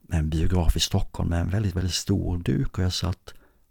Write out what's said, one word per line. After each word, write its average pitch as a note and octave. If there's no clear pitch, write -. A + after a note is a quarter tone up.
en D#2
biograf E2
i D#2+
Stockholm -
med E2+
en F2+
väldigt, F#2+
väldigt F2+
stor F2+
duk B2+
och F#2
jag F#2
satt -